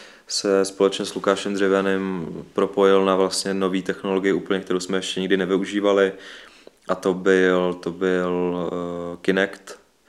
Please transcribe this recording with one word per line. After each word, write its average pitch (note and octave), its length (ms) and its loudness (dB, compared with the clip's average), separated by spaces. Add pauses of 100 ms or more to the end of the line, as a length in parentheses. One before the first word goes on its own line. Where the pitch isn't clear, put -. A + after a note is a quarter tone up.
(280)
se G2 360 2
společně G2 400 0
s F#2+ 100 -10
Lukášem G2 400 0
Dřevěným F#2+ 720 0 (260)
propojil G2 520 4
na F#2+ 120 4
vlastně F#2+ 380 0
nový F#2+ 280 0
technologii F#2+ 500 0
úplně, F#2 280 0
kterou F#2 200 -2
jsme F#2+ 180 -4
ještě F#2 220 -6
nikdy F#2+ 160 2
nevyužívali. G2 760 2 (760)
A F#2+ 60 0
to F#2+ 200 -2
byl, F#2 600 2
to F2+ 180 -8
byl, F2+ 640 -2 (160)
eh, F2 500 -8
Kinect - 560 -2 (300)